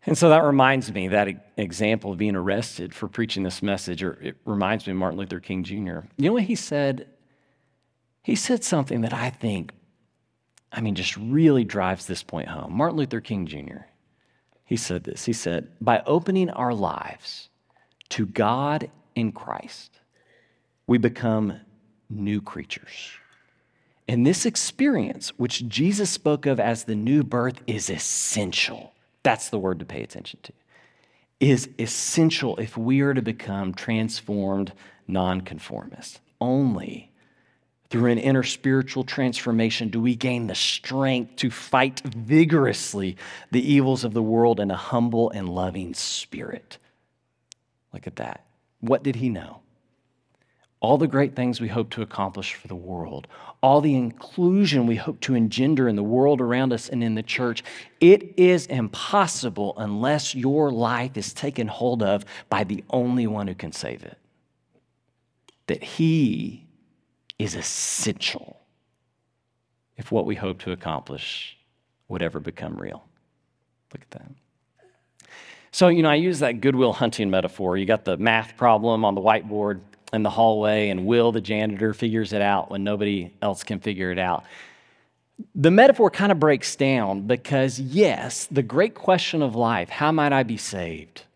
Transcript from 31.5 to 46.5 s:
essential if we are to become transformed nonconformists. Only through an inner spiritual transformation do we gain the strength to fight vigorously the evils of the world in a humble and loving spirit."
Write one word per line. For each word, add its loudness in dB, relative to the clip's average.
essential 0
if -8
we 2
are 2
to 0
become -6
transformed -4
nonconformists. -6
Only -2
through 2
an 2
inner 2
spiritual -2
transformation 0
do -2
we 2
gain -4
the -6
strength -2
to -2
fight 0
vigorously 2
the 4
evils 4
of -4
the 2
world 4
in 0
a -2
humble 0
and -6
loving -4
spirit." -10